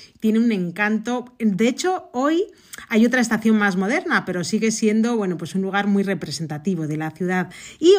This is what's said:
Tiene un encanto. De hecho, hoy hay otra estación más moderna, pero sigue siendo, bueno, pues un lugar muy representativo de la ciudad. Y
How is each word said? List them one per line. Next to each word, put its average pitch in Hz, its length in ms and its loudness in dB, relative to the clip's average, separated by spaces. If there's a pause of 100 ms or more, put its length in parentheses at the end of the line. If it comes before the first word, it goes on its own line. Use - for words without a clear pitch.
(200)
Tiene 220 180 2
un 233 140 2
encanto. 214 880 -4
De 220 300 2
hecho, 359 440 -2
hoy 302 320 0 (440)
hay 226 180 4
otra 247 140 2
estación 220 380 2
más 202 180 2
moderna, 247 480 0
pero 180 200 -4
sigue 220 260 0
siendo, 220 460 2
bueno, 185 200 -2
pues 156 180 -8
un 190 80 -2
lugar 196 240 -2
muy 202 160 4
representativo 160 840 -4
de 151 100 -4
la 156 140 -4
ciudad. 180 400 -2 (280)
Y 359 200 6